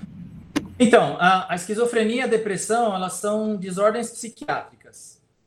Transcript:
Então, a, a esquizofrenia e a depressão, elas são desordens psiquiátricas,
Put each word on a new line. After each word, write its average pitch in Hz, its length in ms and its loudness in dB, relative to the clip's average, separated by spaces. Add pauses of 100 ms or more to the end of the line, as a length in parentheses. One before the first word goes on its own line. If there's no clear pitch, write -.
(800)
Então, 214 400 6
a, 180 320 4
a 175 40 0
esquizofrenia 226 600 0
e 262 40 -2
a 254 60 -2
depressão, 214 680 0
elas 185 200 -4
são 214 420 -2
desordens 202 560 0
psiquiátricas, - 1080 -12 (260)